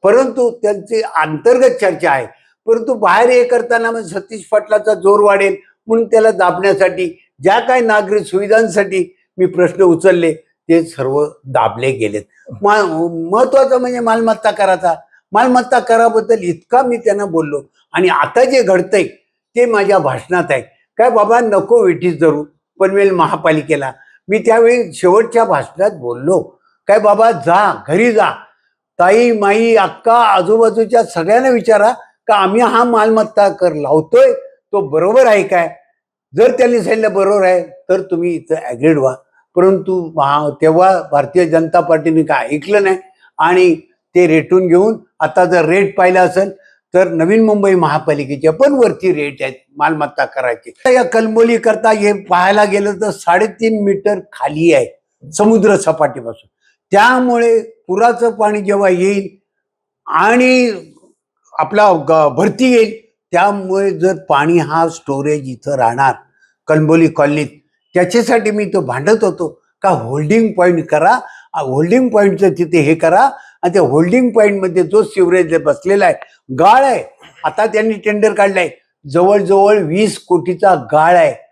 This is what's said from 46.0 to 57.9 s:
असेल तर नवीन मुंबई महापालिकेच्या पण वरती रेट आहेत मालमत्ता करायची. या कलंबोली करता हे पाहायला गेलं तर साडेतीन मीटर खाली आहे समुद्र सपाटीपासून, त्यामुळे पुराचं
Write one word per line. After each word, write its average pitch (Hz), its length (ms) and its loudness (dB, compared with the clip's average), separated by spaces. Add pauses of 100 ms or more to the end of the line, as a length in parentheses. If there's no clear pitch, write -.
असेल 190 300 0 (420)
तर 185 140 2
नवीन 170 380 0
मुंबई 202 300 2
महापालिकेच्या 147 760 -2
पण 277 220 2
वरती 185 400 0
रेट 143 280 -6
आहेत 135 120 -6 (240)
मालमत्ता 147 480 -2
करायची. 123 460 -6 (220)
या 247 100 2
कलंबोली 226 540 0
करता 220 340 0
हे 208 220 0
पाहायला 190 500 0
गेलं 202 300 -2
तर 202 160 -6
साडेतीन 214 760 -2
मीटर 196 360 -2 (120)
खाली 151 420 0
आहे - 580 -4
समुद्र 208 460 2
सपाटीपासून, 131 720 -4 (440)
त्यामुळे 233 720 2 (260)
पुराचं 226 440 0